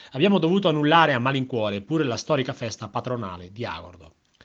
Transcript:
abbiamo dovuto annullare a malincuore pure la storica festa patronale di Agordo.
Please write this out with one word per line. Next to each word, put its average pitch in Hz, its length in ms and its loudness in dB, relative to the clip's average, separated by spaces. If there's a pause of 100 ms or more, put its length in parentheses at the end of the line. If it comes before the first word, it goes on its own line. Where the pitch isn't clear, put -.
(120)
abbiamo 185 280 4
dovuto 180 300 2
annullare 151 440 4
a 120 60 0
malincuore 123 640 -2
pure 156 240 -2
la 120 100 -2
storica 135 380 -2
festa 113 340 -10
patronale 98 640 -8
di 110 140 -12
Agordo. 85 480 -14 (320)